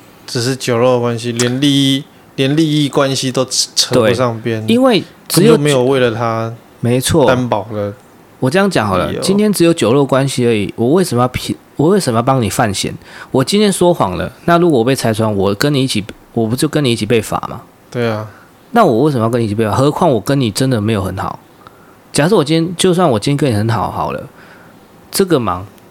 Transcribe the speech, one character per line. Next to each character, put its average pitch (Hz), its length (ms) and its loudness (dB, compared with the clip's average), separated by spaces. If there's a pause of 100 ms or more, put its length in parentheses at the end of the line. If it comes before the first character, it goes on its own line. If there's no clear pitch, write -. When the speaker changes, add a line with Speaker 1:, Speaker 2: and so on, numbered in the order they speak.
(260)
Speaker 1:
只 127 140 -6
是 127 160 -2
酒 123 220 -2
肉 127 160 2
的 120 60 0
关 117 180 -4
系， 120 140 -6
连 120 280 -2
利 143 100 2
益， 139 340 0 (320)
连 135 200 0
利 151 280 2
益 139 40 -2
关 135 260 0
系 131 180 -4
都 131 140 0
扯 - 540 -2
不 110 140 2
上 117 260 -2
边。 113 260 -4
Speaker 2:
对， 220 80 2
因 247 80 2
为 - 200 2 (260)
只 - 160 2
有 156 80 6
Speaker 1:
根 147 100 4
本 147 100 2
就 135 60 2
没 123 40 2
有 - 20 2
为 135 160 2
了 120 120 2
他 113 400 -4 (280)
Speaker 2:
没 123 200 0
错。 143 260 2
Speaker 1:
担 123 220 2
保 104 240 -2
了 101 200 -4 (480)
Speaker 2:
我 127 100 0
这 180 80 0
样 202 100 2
讲 120 180 0
好 95 100 0
了， 85 120 0
Speaker 1:
理 92 80 -6
由。 - 60 -8
Speaker 2:
今 196 160 0
天 214 140 2
只 170 120 2
有 170 80 4
酒 113 200 0
肉 143 120 4
关 135 240 0
系 123 180 -2
而 120 60 2
已， 104 220 -2
我 117 160 0
为 180 140 2
什 120 120 -4
么 123 60 4
要 127 60 2
批-， - 280 -8 (200)
我 147 140 2
为 202 100 2
什 131 120 -2
么 110 60 2
要 117 40 0
帮 131 200 2
你 98 80 0
犯 104 240 0
险？ - 180 -6 (380)
我 131 140 2
今 202 160 0
天 208 120 2
说 175 220 2
谎 95 220 -2
了， 85 160 -6 (140)
那 170 120 2
如 175 100 2
果 139 120 4
我 113 40 2
被 131 120 0
拆 113 180 0
穿， 110 180 0
我 98 220 0
跟 143 180 -2
你 139 80 0
一 135 60 0
起， 107 180 -4 (280)
我 117 120 0
不 110 120 -2
就 156 100 -2
跟 147 180 -2
你 123 60 2
一 117 60 0
起 107 100 -4
被 110 160 2
罚 - 160 -6 (100)
吗？ - 140 -14 (260)
Speaker 1:
对 120 220 -4
啊。 107 180 -6 (440)
Speaker 2:
那 226 120 4
我 123 180 2
为 151 100 2
什 135 40 -2
么 110 60 0
要 113 80 2
跟 120 100 0
你 117 40 0
一 107 40 -2
起 101 60 -2
被 110 100 0
罚？ 98 120 -2
何 139 160 2
况 175 180 0
我 117 100 2
跟 139 200 -2
你 117 100 0
真 135 180 -2
的 120 120 0
没 107 120 -2
有 104 80 0
很 92 160 -6
好。 95 220 -8 (720)
假 143 160 0
设 220 60 2
我 180 80 4
今 160 200 0
天， 170 140 -6
就 185 160 2
算 175 160 2
我 113 100 2
今 143 120 -2
天 143 60 0
跟 139 140 0
你 107 60 0
很 107 140 -2
好 98 200 -2
好 80 200 -6
了， - 180 -10 (840)
这 - 140 0
个 170 140 0
忙 95 260 -4 (260)